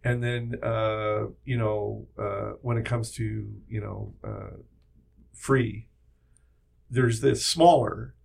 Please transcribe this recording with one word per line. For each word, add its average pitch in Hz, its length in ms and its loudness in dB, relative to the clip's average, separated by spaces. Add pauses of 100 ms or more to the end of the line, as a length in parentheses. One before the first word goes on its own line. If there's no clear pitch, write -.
And 123 180 0
then, 120 400 -4
uh, 110 640 -2 (200)
you 127 140 -2
know, 107 480 -2 (100)
uh, 104 360 -4 (100)
when 120 140 0
it 113 80 -2
comes 113 280 -2
to, 107 360 -6 (200)
you 107 120 -6
know, 101 420 -10
uh, - 360 -10 (720)
Free, 123 560 0 (1000)
there's 117 300 4
this - 240 4
smaller 139 680 4 (100)